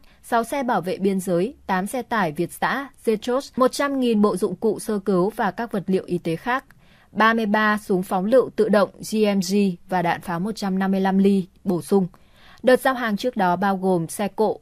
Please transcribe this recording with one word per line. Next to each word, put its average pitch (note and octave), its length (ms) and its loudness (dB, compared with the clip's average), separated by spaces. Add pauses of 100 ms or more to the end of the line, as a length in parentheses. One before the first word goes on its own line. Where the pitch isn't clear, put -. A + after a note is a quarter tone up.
(240)
sáu A#3 200 0
xe C#4 200 -4
bảo A#3 180 0
vệ F3+ 160 -6
biên F#3+ 220 0
giới, F#3 360 -2 (120)
tám F#3+ 200 -2
xe B3 140 -6
tải G3+ 300 -2
Việt E3 200 -4
dã, B3 380 -4 (160)
Zetos, A#3+ 500 -2
một B3+ 160 4
trăm C#4 280 -2
nghìn A#3 220 2
bộ G3+ 160 2
dụng F3+ 180 -2
cụ G#3 240 -2
sơ G#3 200 -4
cứu F#3+ 300 0
và - 220 -4
các A#3 200 -8
vật F#3+ 160 -4
liệu F#3+ 180 0
y F3 120 -4
tế E3 180 -4
khác, B3 300 -4 (460)
ba A3 220 4
mươi A3+ 120 0
ba G#3+ 320 2
súng F#3 260 -2
phóng F#3+ 220 -2
lựu A3 240 4
tự G#3 200 0
động G3 200 4 (220)
G G#3+ 40 -4 (200)
M G3 40 2
G F#3+ 160 -2 (340)
và F#3 120 0
đạn E3+ 200 -2
pháo E3+ 180 -6
một G#3+ 160 -4
trăm F#3+ 240 -4
năm F#3+ 120 0
mươi F#3+ 100 0
lăm F#3+ 160 2
ly G3 300 4 (160)
bổ E3+ 180 -2
sung. F#3+ 260 2 (560)
Đợt B3 160 6
giao C4 140 0
hàng A#3 240 -4
trước B3+ 200 -4
đó F3+ 180 2
bao G3 220 0
gồm F3+ 300 0
xe G3+ 200 -4
cộ, G3+ 340 -2